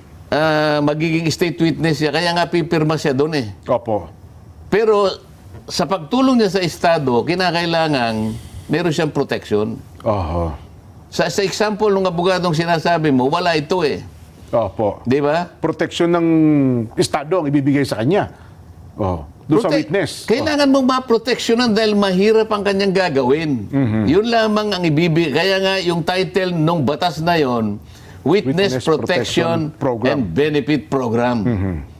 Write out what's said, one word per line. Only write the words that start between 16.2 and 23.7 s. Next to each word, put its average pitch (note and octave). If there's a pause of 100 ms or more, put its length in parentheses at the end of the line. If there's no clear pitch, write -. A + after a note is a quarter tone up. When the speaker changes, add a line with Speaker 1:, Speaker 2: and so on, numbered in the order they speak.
Speaker 2:
Estado D#3
ang D#3+
ibibigay C#3+
sa B2+
kanya. C#3+ (640)
Oh. F2 (180)
Doon D#3
sa G#3+
Speaker 1:
Prote-, D#3
Speaker 2:
witness. F#3+ (140)
Speaker 1:
kailangan C#4+
mong C4+
maproteksyonan A#3+
dahil G#3+
mahirap G3+
ang G#3
kanyang G3
gagawin. D3
Speaker 2:
Mhm. B2+